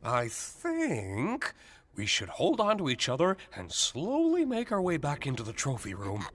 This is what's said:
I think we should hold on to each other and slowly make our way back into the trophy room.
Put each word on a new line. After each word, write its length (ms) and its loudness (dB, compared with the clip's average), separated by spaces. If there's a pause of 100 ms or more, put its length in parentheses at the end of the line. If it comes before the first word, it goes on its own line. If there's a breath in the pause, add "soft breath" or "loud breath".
I 260 0
think 1200 -2 (420 loud breath)
we 100 -4
should 240 0
hold 320 2
on 160 4
to 120 0
each 200 0
other 260 4 (180 loud breath)
and 180 -8
slowly 760 2
make 260 0
our 100 2
way 140 2
back 320 -2
into 160 -2
the 80 -6
trophy 420 -2
room. 420 -4